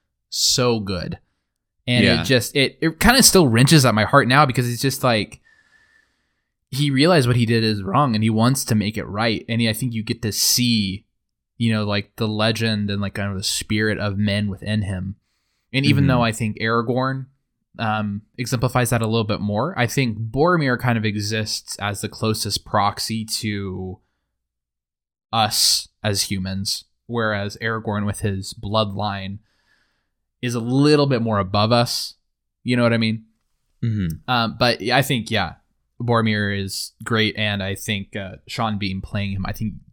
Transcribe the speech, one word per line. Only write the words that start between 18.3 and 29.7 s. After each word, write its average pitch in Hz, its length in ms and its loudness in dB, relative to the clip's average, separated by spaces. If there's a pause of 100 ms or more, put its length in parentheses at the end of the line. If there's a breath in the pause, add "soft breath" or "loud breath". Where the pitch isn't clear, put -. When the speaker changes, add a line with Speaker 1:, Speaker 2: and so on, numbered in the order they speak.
Speaker 1:
exemplifies 123 520 0
that 120 120 0
a 113 60 0
little 117 180 0
bit 104 160 -2
more, 107 360 -2
I 120 100 2
think 117 300 -2
Boromir 135 600 2
kind 120 180 2
of 110 80 -2
exists 107 720 -4
as 101 240 -4
the 104 80 -6
closest 107 560 -4
proxy 107 600 -2
to 98 720 -6 (1300)
us - 580 0 (140)
as 104 200 0
humans, 95 640 -6 (220)
whereas 107 540 -2
Aragorn 110 440 -2
with 101 160 -4
his 98 320 -4
bloodline 101 840 -4 (1000)